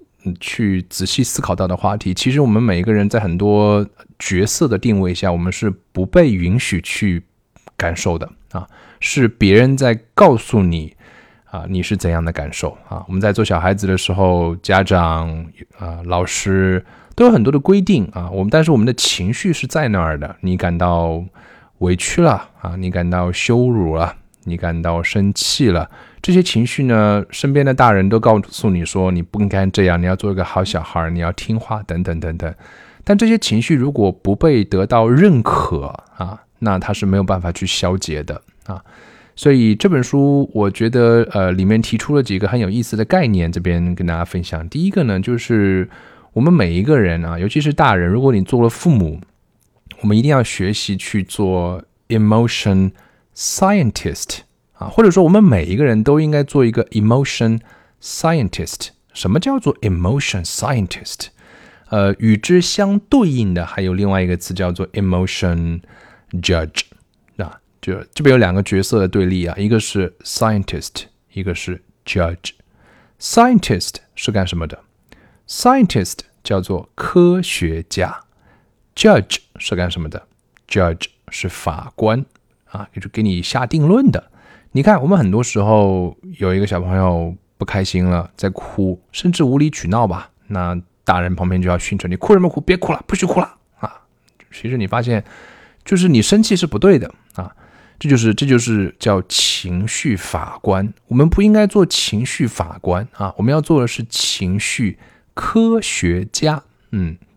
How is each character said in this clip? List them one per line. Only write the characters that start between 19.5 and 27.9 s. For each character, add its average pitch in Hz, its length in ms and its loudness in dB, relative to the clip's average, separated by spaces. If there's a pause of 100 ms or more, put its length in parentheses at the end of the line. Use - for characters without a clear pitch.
是 143 160 -4
在 156 220 -2
那 101 100 0
儿 80 180 -2
的。 71 240 -10
你 92 140 -2
感 87 220 -2
到 85 460 0 (560)
委 90 160 0
屈 - 260 -2
了 131 280 2 (120)
啊， 87 160 -8
你 92 120 -4
感 87 200 -2
到 90 220 0
羞 123 380 0
辱 90 260 0
了， 82 200 -2 (280)
你 85 120 -6
感 85 260 -4
到 85 220 -2
生 101 300 0
气 - 360 0
了， 82 200 0 (320)
这 190 100 -2
些 180 100 6
情 123 240 0
绪 139 180 -4
呢， 104 460 2
身 139 240 -2
边 139 120 4
的 131 80 2
大 127 180 6